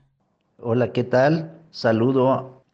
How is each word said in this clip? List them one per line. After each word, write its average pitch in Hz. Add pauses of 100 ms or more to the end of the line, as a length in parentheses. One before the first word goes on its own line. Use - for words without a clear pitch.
(580)
Hola, 117
¿qué 123
tal? 147 (120)
Saludo 127 (120)